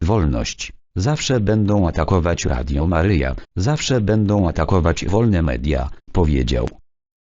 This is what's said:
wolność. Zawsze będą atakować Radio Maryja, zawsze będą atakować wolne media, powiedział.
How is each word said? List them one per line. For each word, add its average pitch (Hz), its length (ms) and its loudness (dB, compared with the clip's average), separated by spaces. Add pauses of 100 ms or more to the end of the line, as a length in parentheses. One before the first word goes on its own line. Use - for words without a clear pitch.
wolność. 80 720 -2 (220)
Zawsze 127 440 -2
będą 104 480 2
atakować 82 580 0
Radio 69 420 -2
Maryja, 82 480 0 (200)
zawsze 127 460 0
będą 104 460 2
atakować 82 580 0
wolne 101 360 2
media, 65 480 -2 (220)
powiedział. 65 580 2 (680)